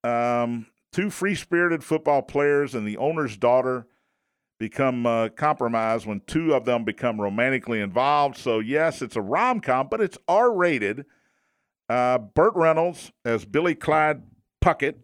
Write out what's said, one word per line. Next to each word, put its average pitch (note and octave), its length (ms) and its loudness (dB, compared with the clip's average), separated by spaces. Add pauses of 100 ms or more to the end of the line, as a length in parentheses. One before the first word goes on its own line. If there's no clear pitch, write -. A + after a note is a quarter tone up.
Um, A#2+ 600 -2 (260)
two G3 180 -2
free-spirited E3+ 720 0
football D3 400 0
players C#3+ 540 0
and G#2 100 -4
the G#2 100 -6
owner's C#3 400 -4
daughter B2 520 2 (720)
become, B2 440 -2
uh, A2+ 260 0
compromised A#2 760 -2
when G#2 220 -8
two D#3+ 260 0
of A#2 100 0
them A#2+ 200 0
become G#2+ 360 -4
romantically A2+ 600 -2
involved. C3 560 0
So, A2+ 240 -2
yes, D3 420 -2
it's A#2+ 140 -8
a A2+ 40 -2
rom-com, C#3 680 0
but A3 120 -4
it's F#3+ 260 -2
R-rated. E3+ 760 2 (840)
Uh, B2 300 2
Burt D#3+ 360 2
Reynolds E3 580 0 (120)
as A2+ 200 0
Billy D3+ 300 0
Clyde D3+ 480 0 (380)
Puckett D3+ 440 0